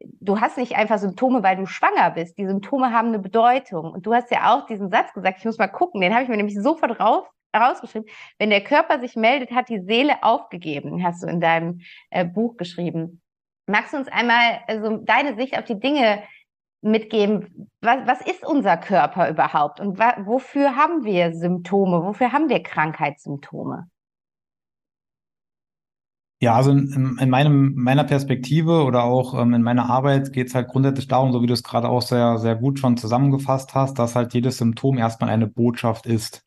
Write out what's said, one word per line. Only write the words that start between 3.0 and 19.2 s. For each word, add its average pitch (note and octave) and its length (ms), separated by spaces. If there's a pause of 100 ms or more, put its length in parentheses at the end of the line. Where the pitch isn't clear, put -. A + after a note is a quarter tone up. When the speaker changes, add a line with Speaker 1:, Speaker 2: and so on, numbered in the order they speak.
Speaker 1:
eine A3+ 100
Bedeutung. A3 720
Und F#3 140
du A3 80
hast A#3+ 160
ja - 240
auch C#4+ 100
diesen G3+ 260
Satz A#3+ 220
gesagt, F#3+ 280
ich - 40
muss A3+ 140
mal G#3+ 100
gucken, F4 320
den F#3 140
habe B3 80
ich B3+ 80
mir G#3+ 80
nämlich G#3 200
sofort A#3+ 400
raus-, B3+ 280 (300)
rausgeschrieben. A3+ 520 (300)
Wenn G#3+ 120
der G3+ 140
Körper D4+ 340
sich A#3+ 160
meldet, A#3+ 380
hat A#3+ 160
die A3+ 120
Seele A#3 420
aufgegeben, E3+ 840
hast F3 180
du F3 60
in E3+ 120
deinem, E3 420 (280)
äh, F3+ 140
Buch G#3+ 320
geschrieben. E3+ 640 (460)
Magst G#3+ 260
du D#4 40
uns C4+ 120
einmal, A#3 580
äh, A3 160
so A3 140
deine B3 400
Sicht C4 200
auf - 80
die G#3+ 140
Dinge A#3 460 (580)
mitgeben? G#3+ 880 (100)
Was, A#3+ 260
was B3 160
ist - 220
unser G3+ 320
Körper E3+ 540